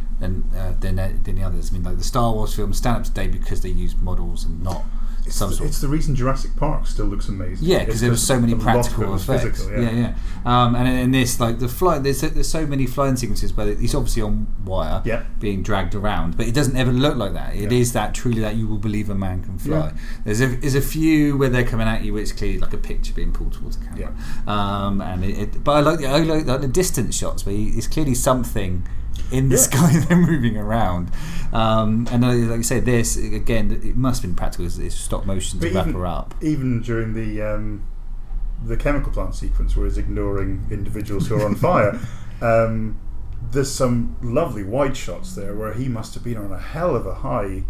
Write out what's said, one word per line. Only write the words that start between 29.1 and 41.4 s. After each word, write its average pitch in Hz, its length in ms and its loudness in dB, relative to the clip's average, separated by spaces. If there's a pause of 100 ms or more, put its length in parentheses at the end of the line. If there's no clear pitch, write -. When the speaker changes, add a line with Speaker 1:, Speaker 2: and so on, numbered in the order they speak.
Speaker 1:
in 131 180 2
the 131 60 4
Speaker 2:
Yeah. 262 60 4
Speaker 1:
sky 151 380 4
<laughs> 127 80 2
they're 170 100 4
moving 143 400 2
around. 104 540 0 (420)
Um, 110 580 2
and, 120 120 4
uh, 123 60 4
like 120 280 2
you 117 60 0
say, 123 160 0
this, 120 380 2
again, 107 540 2 (120)
it 110 140 2
must 127 240 2
have 90 100 -2
been 85 60 4
practical, - 280 0
it's, 85 120 -2
it's - 180 -2
stop - 300 -2
motion 98 340 -2
to - 80 0
Speaker 2:
But 95 80 -2
Speaker 1:
wrap 92 120 0
Speaker 2:
even, - 120 -2
Speaker 1:
her 90 80 -2
up. 76 340 -4
Speaker 2:
even 131 400 0
during 113 320 -2
the, 107 280 -4
um, 107 400 -2 (840)
the 113 120 -2
chemical 143 340 0
plant 101 240 -4
sequence - 400 0
where 104 100 0
he's 101 120 0
ignoring 101 760 -2
individuals 104 560 -4
who 110 80 0
are 107 100 2